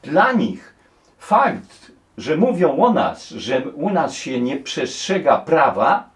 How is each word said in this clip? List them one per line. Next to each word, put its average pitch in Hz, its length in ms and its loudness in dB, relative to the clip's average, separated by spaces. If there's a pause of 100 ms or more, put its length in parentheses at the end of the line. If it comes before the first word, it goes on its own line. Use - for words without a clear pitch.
Dla 254 300 2
nich - 440 -4 (420)
fakt, - 720 -2 (260)
że 156 200 -2
mówią 180 400 2
o 226 160 4
nas, - 360 -2
że 123 320 -4
u 165 280 -6
nas 156 240 0
się 127 280 -6
nie 127 160 -2
przestrzega 143 800 -2
prawa 143 800 0